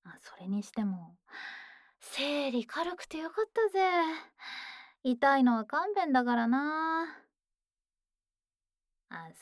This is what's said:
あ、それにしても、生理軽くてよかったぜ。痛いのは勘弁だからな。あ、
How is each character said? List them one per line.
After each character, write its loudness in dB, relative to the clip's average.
あ、 -18
そ -20
れ -14
に -2
し -12
て -4
も、 -6
生 -2
理 0
軽 -4
く -14
て -8
よ -6
か -2
っ 0
た 2
ぜ。 4
痛 4
い 8
の 6
は -2
勘 -2
弁 2
だ 6
か 2
ら 2
な。 0
あ、 -14